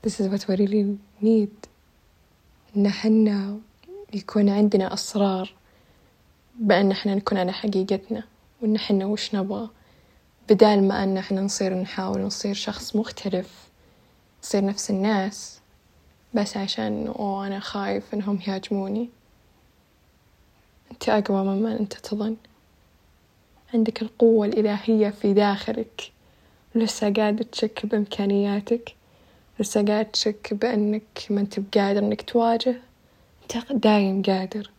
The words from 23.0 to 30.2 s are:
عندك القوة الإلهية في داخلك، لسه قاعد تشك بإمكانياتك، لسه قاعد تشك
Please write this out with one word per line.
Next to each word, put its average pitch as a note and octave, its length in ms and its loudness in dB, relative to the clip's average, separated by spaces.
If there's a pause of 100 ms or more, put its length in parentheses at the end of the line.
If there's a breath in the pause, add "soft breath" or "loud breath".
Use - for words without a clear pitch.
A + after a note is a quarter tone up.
عندك A3 280 0
القوة A3 440 4
الإلهية G#3 640 2
في G3+ 240 0
داخلك، G#3 800 0 (640 soft breath)
لسه A3 380 2
قاعد G#3+ 320 2
تشك - 420 -4
بإمكانياتك، G3+ 1080 0 (680 soft breath)
لسه G#3 240 2
قاعد G#3 220 2
تشك G#3+ 480 -4